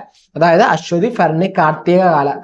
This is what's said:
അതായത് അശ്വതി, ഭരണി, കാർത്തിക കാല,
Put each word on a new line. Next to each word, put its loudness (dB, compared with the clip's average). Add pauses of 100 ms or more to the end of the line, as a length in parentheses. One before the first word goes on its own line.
(380)
അതായത് 4
അശ്വതി, -2
ഭരണി, 0 (120)
കാർത്തിക 0 (140)
കാല, 0 (140)